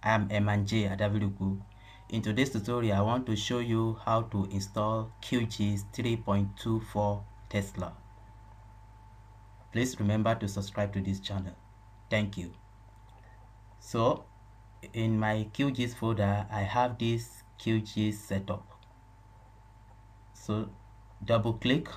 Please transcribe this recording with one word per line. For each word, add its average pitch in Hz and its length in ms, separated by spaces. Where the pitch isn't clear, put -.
I 107 120
am 101 160
Eman 104 340
J 107 240
Adaviluku. 98 720
In 113 140
today's 117 260
tutorial, 113 480
I 101 60
want 120 240
to 113 100
show 123 220
you 113 480
how 113 160
to 98 280
install 110 720
Q 120 240
G's 104 480
three 117 240
point 101 400
two 113 240
four 101 340
Tesla. - 420
Please 127 300
remember 107 360
to 104 120
subscribe 101 460
to 98 80
this 98 180
channel. 95 320
Thank 104 300
you. 87 140
So, 120 440
in 113 260
my 107 320
Q 139 180
G's 123 220
folder, 101 580
I 104 120
have 117 360
this 117 440
Q 113 240
G 107 300
setup. - 540
So, - 380
double 113 300
click 127 440